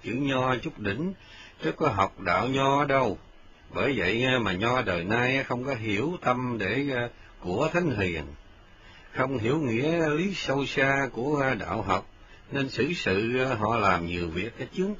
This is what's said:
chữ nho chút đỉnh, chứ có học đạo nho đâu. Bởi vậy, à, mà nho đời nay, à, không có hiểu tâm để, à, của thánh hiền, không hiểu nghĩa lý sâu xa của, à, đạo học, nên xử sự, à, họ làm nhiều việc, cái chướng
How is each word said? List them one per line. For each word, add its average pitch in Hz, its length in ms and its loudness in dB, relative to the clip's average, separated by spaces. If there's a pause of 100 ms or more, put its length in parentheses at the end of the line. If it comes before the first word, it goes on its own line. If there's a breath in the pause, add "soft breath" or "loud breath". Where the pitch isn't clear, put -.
chữ 180 100 -6
nho 131 440 0
chút 147 220 -8
đỉnh, 117 340 -2 (500 loud breath)
chứ - 100 -2
có 156 160 0
học 98 320 0
đạo 95 280 2
nho 135 360 2
đâu. 135 340 2 (560)
Bởi 120 220 0
vậy, 104 280 2
à, 131 140 2
mà 104 140 0
nho 117 300 2
đời 90 220 0
nay, 120 320 2
à, 135 60 0
không 123 220 -4
có 139 100 -4
hiểu 110 460 -2
tâm 123 380 0
để, 107 280 0 (100)
à, 120 120 0 (320 soft breath)
của 104 320 0
thánh 160 280 0
hiền, 85 240 -2 (880 soft breath)
không 131 240 0
hiểu 117 200 0
nghĩa 151 500 0
lý 175 260 0
sâu 139 320 0
xa 135 460 2
của, 139 300 0
à, 131 120 2
đạo 92 280 -2
học, 95 240 0 (460 soft breath)
nên 139 160 -2
xử 127 260 0
sự, 113 500 0
à, 131 100 0
họ 110 220 2
làm 92 300 4
nhiều 87 220 -2
việc, 92 300 -6
cái 131 180 -8
chướng 196 240 -2